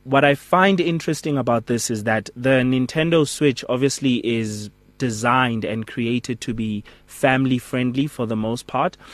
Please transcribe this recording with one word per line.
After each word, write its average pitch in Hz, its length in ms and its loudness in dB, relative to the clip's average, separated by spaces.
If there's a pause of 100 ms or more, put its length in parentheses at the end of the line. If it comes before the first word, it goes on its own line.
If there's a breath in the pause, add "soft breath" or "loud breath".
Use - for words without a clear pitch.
what 135 200 4
I 143 80 6
find 185 480 2
interesting 156 560 -2
about 120 300 0
this 120 240 -2
is 107 140 -4
that 110 300 -2
the 131 300 2
Nintendo 147 600 2
Switch - 420 0
obviously 131 460 2 (100)
is 107 460 -2 (260)
designed 120 680 0
and 110 240 -4
created 120 540 -4
to 120 120 -6
be 107 300 -4 (220 loud breath)
family 131 520 2
friendly 123 480 -2
for 131 200 -6
the 110 100 -4
most 110 320 -4
part, 139 300 -2 (160 loud breath)